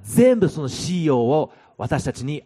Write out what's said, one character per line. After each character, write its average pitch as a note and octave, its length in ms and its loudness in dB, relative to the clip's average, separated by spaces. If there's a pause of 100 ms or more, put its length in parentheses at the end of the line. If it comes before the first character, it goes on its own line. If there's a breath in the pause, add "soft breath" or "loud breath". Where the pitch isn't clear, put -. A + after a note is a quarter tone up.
全 B3 360 4
部 F#3+ 100 2
そ D#3 120 -6
の C#3 80 -6
シ D#3 240 -6
ー F3+ 120 -2
イ - 20 -
ー C#3+ 80 4
オ B2 40 2
ー - 40 2
を C#3 300 0 (260 soft breath)
私 B2 260 -4
た C3 80 -4
ち A#2+ 120 -10
に C#3+ 220 -8